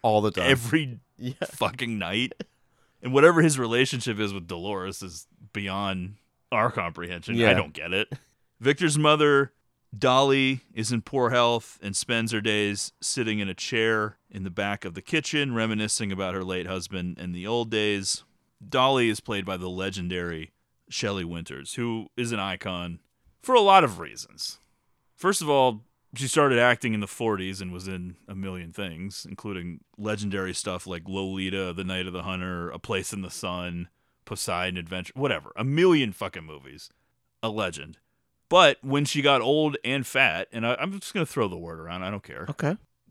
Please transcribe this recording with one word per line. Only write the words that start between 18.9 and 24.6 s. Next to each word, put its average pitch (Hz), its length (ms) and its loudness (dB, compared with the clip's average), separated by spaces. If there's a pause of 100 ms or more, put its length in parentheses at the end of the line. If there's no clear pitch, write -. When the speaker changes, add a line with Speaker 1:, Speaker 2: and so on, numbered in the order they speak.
Speaker 2:
is 104 100 -2
played 101 260 -4
by 95 120 -4
the 92 120 -6
legendary 90 840 -6 (380)
Shelley 101 360 -4
Winters, 82 500 -10
who 117 320 -4 (100)
is 120 140 -4
an 110 80 -4
icon 90 600 -6 (420)
for 254 140 4
a 240 60 8
lot 196 220 10
of 98 160 2
reasons. - 600 -14 (580)